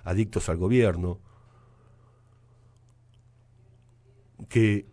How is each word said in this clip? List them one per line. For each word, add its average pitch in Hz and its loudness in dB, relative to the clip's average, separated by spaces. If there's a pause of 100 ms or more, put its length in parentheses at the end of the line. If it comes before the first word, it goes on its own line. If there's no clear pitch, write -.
adictos 95 -4
al 82 -2
gobierno, 90 0 (3250)
que, 107 2